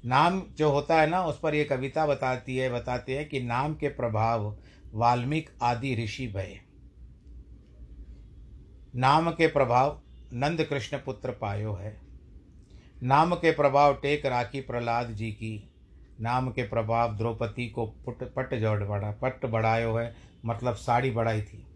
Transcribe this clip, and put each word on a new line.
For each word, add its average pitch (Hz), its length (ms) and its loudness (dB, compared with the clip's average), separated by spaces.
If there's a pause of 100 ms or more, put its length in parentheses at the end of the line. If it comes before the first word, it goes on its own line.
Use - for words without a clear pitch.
नाम 156 360 4
जो 151 300 0
होता 143 300 4
है 156 60 8
ना, 175 180 0
उस - 160 -4
पर 151 140 -2
ये 151 100 2
कविता 143 420 -2
बताती 127 500 -2
है, 131 140 0
बताते 123 480 -4
हैं 151 100 -6
कि 131 140 -4
नाम 127 320 -2
के 151 140 -4
प्रभाव 110 720 0 (360)
वाल्मीकि 123 680 0
आदि 123 340 0
ऋषि 117 300 -6
भय, 98 340 -8 (2250)
नाम 147 340 4
के 165 160 4
प्रभाव 135 560 4 (300)
नंद 147 320 0
कृष्ण 143 320 -4
पुत्र 127 340 -6
पायो 107 440 -4
है, 104 260 -12 (1000)
नाम 151 320 6
के 170 160 4
प्रभाव 143 440 6
टेक 143 320 -2
राखी 123 340 -2
प्रहलाद 120 500 -2
जी 110 220 -6
की, 110 380 -10 (500)
नाम 123 300 -2
के 123 120 -4
प्रभाव 113 540 0
द्रौपदी 113 540 -4
को 117 160 -4
पुट-, - 380 -10
पट 131 300 -6
जोड़ 107 300 0
बढ़ा, 101 260 -2
पट 127 360 -4
बढ़ायो 113 500 2
है, 117 200 -4 (280)
मतलब 113 300 -2
साड़ी 127 360 0
बढ़ाई 113 320 0
थी। - 340 -14